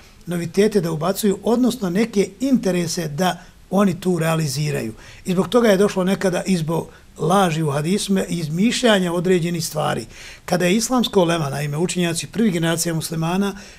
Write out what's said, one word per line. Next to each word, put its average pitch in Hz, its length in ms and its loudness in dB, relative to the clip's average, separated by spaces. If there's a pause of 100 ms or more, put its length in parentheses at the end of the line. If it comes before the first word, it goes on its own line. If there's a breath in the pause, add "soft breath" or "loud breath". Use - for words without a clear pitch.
(260 loud breath)
novitete 175 560 0
da 165 100 -2
ubacuju, 185 520 0
odnosno 226 460 2
neke 208 400 0 (100)
interese 180 680 0
da 180 360 -2 (260 loud breath)
oni 185 300 2
tu 180 200 0
realiziraju. 147 760 -2 (320 loud breath)
I 190 60 0
zbog 175 160 0
toga 233 220 4
je 190 80 6
došlo 190 260 2
nekada 185 420 0
i 190 120 2
zbog 160 300 -2 (300 loud breath)
laži 165 460 2
u 147 80 0
hadisme, 190 580 -2
izmišljanja 180 840 0
određenih 175 520 0
stvari. 143 400 -4 (400 loud breath)
Kada 180 200 0
je 180 100 4
islamska 226 440 0
ulema, 165 300 2
naime, 147 280 -4
učenjaci 170 500 -2
prvih 208 260 0
generacija 165 400 0
muslimana, 165 640 -2 (240 loud breath)